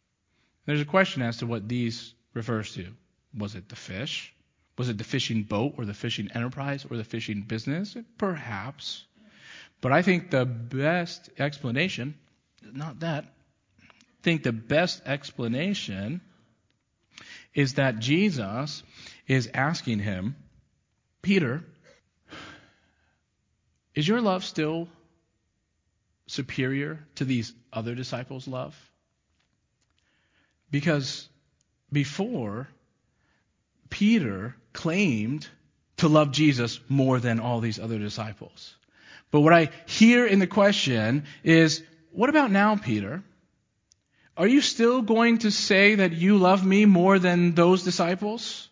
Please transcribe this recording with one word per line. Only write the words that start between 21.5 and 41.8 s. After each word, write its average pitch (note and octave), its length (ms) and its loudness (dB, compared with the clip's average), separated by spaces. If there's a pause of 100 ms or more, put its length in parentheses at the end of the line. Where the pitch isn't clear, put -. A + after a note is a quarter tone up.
is D3+ 140 -2
your A#3 140 0
love F#3 240 0
still D#3+ 420 -4 (1400)
superior C#3 760 -6 (100)
to C#3+ 100 -6
these B2 280 -4 (200)
other A#2 200 -6
disciples' B2+ 540 -12
love?" C3 280 -12 (2000)
Because D3 560 -2 (640)
before, C#3 760 -4 (1200)
Peter C3 640 0 (160)
claimed D3+ 800 -2 (480)
to E3+ 100 4
love D3+ 240 6
Jesus B2+ 560 2
more C3 320 2
than A#2 220 0
all A#2 180 -2
these A2+ 180 -4
other A2 220 -6
disciples. G#2 720 -12 (580)
But D3+ 100 4
what D#3 120 6
I E3 160 6 (160)
hear A#3+ 400 6
in G3 140 4
the F#3 80 2
question D3 800 0 (180)
is, D#3+ 400 4 (280)